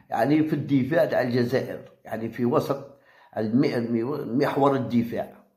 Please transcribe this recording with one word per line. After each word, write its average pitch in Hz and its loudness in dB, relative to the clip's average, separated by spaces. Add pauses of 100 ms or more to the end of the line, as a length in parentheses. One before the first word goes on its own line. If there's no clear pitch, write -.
يعني 147 2
في 156 -4
الدفاع 127 2
تاع 117 0
الجزائر، 120 0 (260)
يعني 113 -8
في 120 -4
وسط 139 -2 (380)
الم-، 110 2
المو-، 120 -2 (120)
محور 139 2
الدفاع. 117 -2 (240)